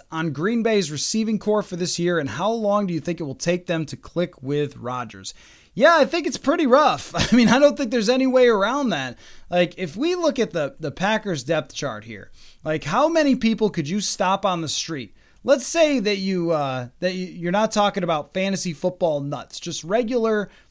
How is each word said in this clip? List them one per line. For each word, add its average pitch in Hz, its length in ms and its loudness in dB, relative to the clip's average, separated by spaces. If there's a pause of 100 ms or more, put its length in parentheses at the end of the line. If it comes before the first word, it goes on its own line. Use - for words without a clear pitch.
(120)
on 160 220 -2
Green 214 280 -2
Bay's 202 300 0
receiving 214 480 -2
core 208 240 0
for 185 120 -8
this 175 220 -4
year, 175 220 0
and 139 100 -4
how 170 220 -2
long 208 340 0
do 175 80 -2
you 156 60 -2
think 170 200 -6
it 170 40 -6
will 135 100 -6
take 175 320 -2
them 160 220 -4
to - 100 -10
click 170 460 -6
with 143 340 -4
Rodgers? 113 560 -10 (400)
Yeah, 320 240 6
I 277 80 6
think 330 220 -2
it's 247 100 -4
pretty 311 300 0
rough. 240 480 4
<laughs> - 180 2
I - 20 6
mean, 240 120 8
I 226 100 6
don't 285 180 6
think 277 140 -4
there's 226 200 0
any 254 180 2
way 254 200 6
around 233 420 2
that. 131 280 -4 (320)
Like, 175 280 2
if 180 180 -8
we 320 180 0
look 330 240 0
at 220 140 -2
the, 147 280 -4
the 147 120 -6
Packers 196 520 -2
depth 151 300 -2
chart 110 300 -8
here, 107 280 -16 (320)
like, 156 200 -4
how 226 260 2
many 302 260 4
people 220 340 0
could 151 200 -4
you 202 100 -2
stop 196 460 -2
on 180 160 0
the 156 60 -6
street? 135 480 -8 (280)
Let's 247 220 4
say 302 340 2
that 202 180 0
you, 185 340 0
uh, 131 380 -2 (100)
that 185 120 -2
y-, 185 220 -8
you're 175 180 -4
not 214 200 2
talking 202 320 2
about 160 300 -2
fantasy 190 400 -2
football 175 480 -2
nuts, 139 380 -8
just - 240 -10
regular 220 640 0 (220)